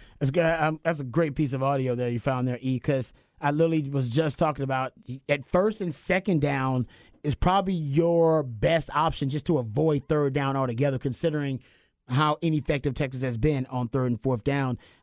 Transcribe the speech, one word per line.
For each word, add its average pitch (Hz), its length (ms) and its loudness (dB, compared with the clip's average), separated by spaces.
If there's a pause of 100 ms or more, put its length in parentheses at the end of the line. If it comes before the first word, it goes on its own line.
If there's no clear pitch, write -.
(200)
That's 135 100 2
good. 165 140 2
Um, 160 380 0
that's 165 180 -2
a 139 40 -6
great 139 300 0
piece 139 180 0
of 131 100 -2
audio 135 320 0
there 123 140 -2
you 120 120 -2
found 127 280 0
there, 123 120 -4
E, 131 180 -2
'cause 135 340 -2 (280)
I 143 100 0
literally 156 400 2
was 135 200 -2
just 147 280 0
talking 151 240 0
about 131 300 -4 (360)
at 143 160 0
first 208 360 0
and 180 140 -4
second - 460 0
down 131 460 0 (360)
is 147 120 0
probably 190 400 2
your 160 680 4
best 139 520 0
option 151 360 0
just 143 160 -4
to 160 120 2
avoid 139 500 0
third 147 260 2
down 135 220 0
altogether, 131 420 0
considering 143 600 -2 (480)
how 151 340 2
ineffective 147 520 0
Texas 131 280 -4
has 123 160 -2
been 135 280 2
on 123 220 -4
third 127 180 0
and 120 160 -2
fourth 127 220 -2
down. 135 340 -2 (240)